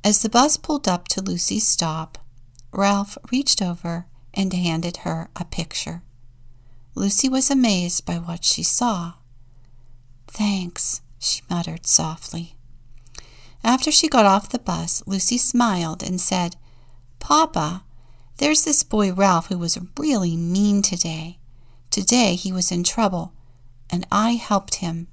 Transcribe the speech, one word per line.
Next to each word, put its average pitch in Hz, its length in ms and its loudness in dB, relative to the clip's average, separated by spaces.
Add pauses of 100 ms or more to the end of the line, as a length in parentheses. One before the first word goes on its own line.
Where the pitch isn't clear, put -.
As 208 180 4
the 226 80 0
bus 262 280 4
pulled - 300 -2
up 175 200 -2
to - 160 -4
Lucy's 190 440 -2
stop, 160 520 -2 (520)
Ralph 196 460 0 (140)
reached 269 320 0
over 175 420 -6 (280)
and 190 200 0
handed 175 440 -2
her 165 380 -6
a - 80 -6
picture. - 580 -8 (960)
Lucy 196 320 0
was 262 240 2
amazed 202 540 2
by 170 120 -2
what 170 280 -8
she - 180 0
saw. 180 520 0 (1080)
"Thanks," 190 760 -2 (180)
she - 300 -4
muttered 165 360 -4
softly. 165 720 -2 (1040)
After 254 300 2
she 311 160 4
got 240 180 6
off 202 220 4
the - 100 -4
bus, 165 480 -4
Lucy 196 320 0
smiled 190 640 2
and 180 200 -4
said, 175 340 0 (640)
"Papa, 240 640 0 (540)
there's 302 260 2
this 302 200 2
boy 202 280 2
Ralph 180 360 2
who 180 100 -4
was 170 200 -2 (200)
really 208 400 0
mean 196 440 2
today. 170 560 -2 (520)
Today 208 460 2
he 185 180 -6
was 185 180 -2
in 175 140 -2
trouble, 185 480 0 (560)
and 175 200 -4
I 220 260 2
helped 208 400 -2
him." 165 380 -8